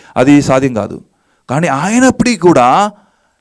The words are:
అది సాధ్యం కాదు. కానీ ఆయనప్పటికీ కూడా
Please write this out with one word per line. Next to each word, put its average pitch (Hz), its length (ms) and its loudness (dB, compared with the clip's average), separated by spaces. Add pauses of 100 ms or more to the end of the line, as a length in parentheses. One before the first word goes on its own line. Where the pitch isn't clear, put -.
(180)
అది 143 240 4
సాధ్యం 131 320 -2
కాదు. 101 280 -8 (480)
కానీ 156 180 -4
ఆయనప్పటికీ 233 680 -2
కూడా 165 540 2 (500)